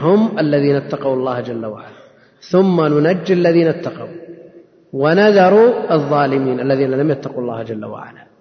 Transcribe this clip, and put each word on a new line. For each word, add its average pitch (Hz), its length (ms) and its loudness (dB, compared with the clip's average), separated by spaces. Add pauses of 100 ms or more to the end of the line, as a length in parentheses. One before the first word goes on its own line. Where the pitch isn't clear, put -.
هم 202 380 2
الذين 143 380 0
اتقوا 139 380 -4
الله 127 260 -4
جل 117 260 -10
وعلا، - 280 -14 (560)
ثم 180 300 2
ننجي 156 520 2
الذين 170 340 4
اتقوا، - 420 -6 (840)
ونذر 196 800 4 (180)
الظالمين 139 680 0
الذين 135 300 0
لم 143 200 -2
يتقوا 131 320 -6
الله 117 200 -8
جل 110 220 -10
وعلا. - 420 -16 (140)